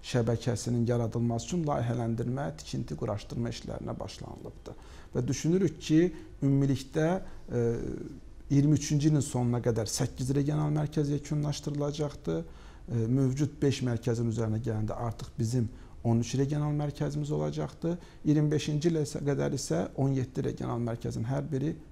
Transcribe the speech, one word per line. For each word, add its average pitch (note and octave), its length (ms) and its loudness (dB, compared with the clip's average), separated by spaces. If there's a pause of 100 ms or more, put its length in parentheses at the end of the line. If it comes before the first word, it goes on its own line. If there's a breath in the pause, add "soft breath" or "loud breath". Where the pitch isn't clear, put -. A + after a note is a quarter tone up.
(120)
şəbəkəsinin A#2 720 2
yaradılması A#2 600 0
üçün F3 200 0
layihələndirmə, A#2+ 800 0 (160)
tikinti, C3 340 -6
quraşdırma A#2 540 -4
işlərinə - 480 -8
başlanılıbdır. - 800 -12 (360 loud breath)
Və B2 120 0
düşünürük E3 560 2
ki, D#3 180 6 (380 loud breath)
ümumilikdə, C#3 720 2 (400 loud breath)
e, A#2+ 160 2 (840)
iyirmi C#3+ 280 6
üçüncü D3+ 320 4
ilin C#3+ 160 4
sonuna B2 320 2
qədər A2+ 320 0
səkkiz C3+ 440 -2
regional C#3+ 400 2
mərkəz D3+ 440 0
yekunlaşdırılacaqdır. D3 1200 -2 (480 loud breath)
E, A#2 160 2
mövcud C3+ 460 2 (100)
beş C3 240 2
mərkəzin A#2 460 0
üzərinə A2 320 0
gələndə G#2+ 340 -2
artıq A#2 300 -6 (100)
bizim A#2 300 2 (340 loud breath)
on A#2 220 6
üç - 160 -4
regional D3 340 2
mərkəzimiz D3 640 -2
olacaqdır. D3+ 640 -2 (260 loud breath)
İyirmi D3+ 260 6
beşinci D3+ 400 2
ilə D#3 160 2
isə - 160 -6
qədər C#3+ 320 2
isə D#3+ 300 0 (160)
on C3+ 160 4
yeddi C3 320 -2
regional A#2+ 340 -2
mərkəzin A#2 460 -4
hər C#3 180 -2
biri C#3+ 300 -2 (160)